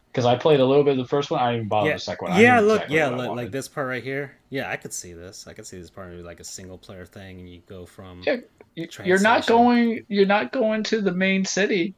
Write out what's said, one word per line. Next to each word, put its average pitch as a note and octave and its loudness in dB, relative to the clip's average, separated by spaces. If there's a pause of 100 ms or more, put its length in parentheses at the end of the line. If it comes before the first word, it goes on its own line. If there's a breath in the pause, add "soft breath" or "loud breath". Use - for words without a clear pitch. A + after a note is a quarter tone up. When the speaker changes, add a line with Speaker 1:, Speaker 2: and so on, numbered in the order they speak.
(180)
Speaker 1:
'Cause B2 0
I B2 6
played D3+ 4
a C3 6
little C#3 6
bit C#3+ 4
of C3+ 0
the B2+ -4
first C#3+ -2
one, D#3 -2
I A#2+ 0
didn't A2+ -4
bother G#2+ 2
Speaker 2:
Yeah. D3+ 0
Speaker 1:
the D3+ -10
second F#2 -8
one. F2+ 0
I G3+ 8
Speaker 2:
Yeah, A#3+ 8
Speaker 1:
knew G#3 4
Speaker 2:
look, G#3+ 2
Speaker 1:
exactly D3+ -6
Speaker 2:
yeah, D#3+ 2
Speaker 1:
what B2 -2
I B2 -4
Speaker 2:
li-, B2 -4
like A#2 -6
Speaker 1:
wanted. A#2+ -8
Speaker 2:
this C3+ -8
part C#3 -8
right B2+ -8
here. C3+ -8 (120)
Yeah, C3 -6
I A2+ -4
could - -14
see F2+ -12
this. F2 -16
I E2 -18
could G#2+ -18
see F#2 -14
this E2+ -16
part F#2 -16
maybe F2 -14
like E2+ -16
a - -18
single F#2 -16
player F#2 -18
thing, F#2+ -18
and F2+ -16
you F2 -20
go F#2 -16
from F2+ -18
Speaker 1:
Yeah, C#3 0 (400)
y-, E3 -10
Speaker 2:
train - -10
Speaker 1:
you're F#3 4
not A3+ 4
Speaker 2:
station. A#3+ 4
Speaker 1:
going, A#3+ 4 (100)
you're G3+ 4
not G#3 2
going A3 0
to A3 0
the F#3+ 0
main F#3+ 2
city F#3+ 0